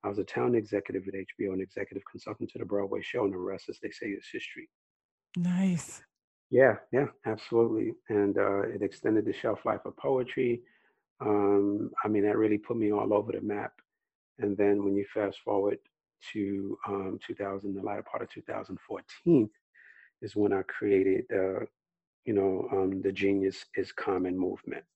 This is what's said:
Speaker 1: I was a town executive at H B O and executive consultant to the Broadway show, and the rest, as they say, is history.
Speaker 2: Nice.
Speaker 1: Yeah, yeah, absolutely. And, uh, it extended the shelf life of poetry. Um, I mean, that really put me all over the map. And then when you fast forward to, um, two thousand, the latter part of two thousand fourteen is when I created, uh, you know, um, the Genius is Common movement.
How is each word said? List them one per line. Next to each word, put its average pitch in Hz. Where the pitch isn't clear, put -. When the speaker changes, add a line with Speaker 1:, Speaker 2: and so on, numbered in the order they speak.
Speaker 1:
I 107
was 101
a 92
town 123
executive 98
at 98
H 95
B 104
O 95
and 92
executive 95
consultant -
to -
the 117
Broadway 101
show, -
and 98
the 92
rest, 95
as -
they 107
say, -
is 98
history. -
Speaker 2:
Nice. 180
Speaker 1:
Yeah, 123
yeah, 135
absolutely. 110
And, 101
uh, 101
it 107
extended 104
the 95
shelf 107
life 104
of -
poetry. 127
Um, 101
I 107
mean, 104
that 104
really 107
put 117
me 107
all 104
over 110
the 101
map. 104
And 101
then 101
when 98
you 101
fast 101
forward 101
to, 98
um, 98
two 101
thousand, 98
the 98
latter 104
part -
of -
two 107
thousand -
fourteen -
is 104
when 104
I 98
created, 95
uh, 98
you 110
know, 95
um, 95
the 98
Genius 98
is 95
Common 92
movement. 90